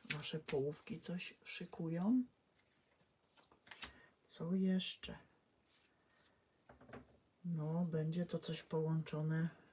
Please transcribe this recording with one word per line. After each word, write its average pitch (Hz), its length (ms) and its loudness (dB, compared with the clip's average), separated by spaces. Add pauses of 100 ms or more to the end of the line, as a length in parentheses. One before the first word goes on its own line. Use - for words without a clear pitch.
(140)
wasze 151 240 -4
połówki 151 640 -2
coś - 340 -6 (100)
szykują? 180 800 0 (2000)
Co 165 280 -4
jeszcze? 190 640 2 (2250)
No, 165 400 2
będzie 160 420 2
to 170 120 -2
coś 160 240 -4
połączone 160 840 2 (240)